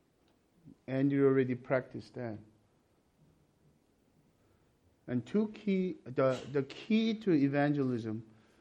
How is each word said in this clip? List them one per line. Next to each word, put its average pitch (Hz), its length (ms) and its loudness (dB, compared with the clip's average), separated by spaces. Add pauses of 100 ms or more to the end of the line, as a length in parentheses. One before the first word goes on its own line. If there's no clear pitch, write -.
(880)
Andrew 139 380 2
already 135 300 2
practiced 123 580 -4
that. 117 240 -10 (2750)
And 123 160 0
two 214 280 0
key, 185 420 -2 (100)
the, 131 320 2 (140)
the 139 120 0
key 220 520 0
to 202 180 -2
evangelism, 135 880 0 (400)